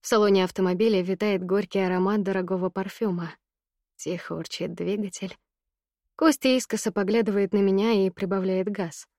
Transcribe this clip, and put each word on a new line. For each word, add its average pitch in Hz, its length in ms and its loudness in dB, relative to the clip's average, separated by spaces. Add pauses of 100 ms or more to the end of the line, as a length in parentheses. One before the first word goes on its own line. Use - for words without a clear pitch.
В - 60 -14
салоне 208 360 4
автомобиля 185 580 2
витает 185 440 -2
горький 196 340 -2
аромат 185 420 0
дорогого 185 480 -2
парфюма. 190 640 -4 (640)
Тихо 170 380 -8
урчит 165 400 -8
двигатель. 185 640 -6 (840)
Костя 220 280 4
искоса 226 420 0
поглядывает 202 600 2
на 214 120 2
меня 196 300 4
и 190 180 4
прибавляет 190 580 -2
газ. 190 380 -6 (120)